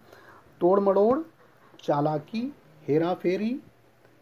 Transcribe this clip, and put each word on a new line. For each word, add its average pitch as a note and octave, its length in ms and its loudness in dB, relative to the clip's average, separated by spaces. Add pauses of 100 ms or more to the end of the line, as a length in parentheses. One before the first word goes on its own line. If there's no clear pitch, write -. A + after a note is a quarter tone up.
(600)
तोड़ F#3 180 4
मड़ोड़, G3+ 400 2 (640)
चालाकी, D#3 720 -4 (320)
हेराफेरी F3+ 720 -2 (640)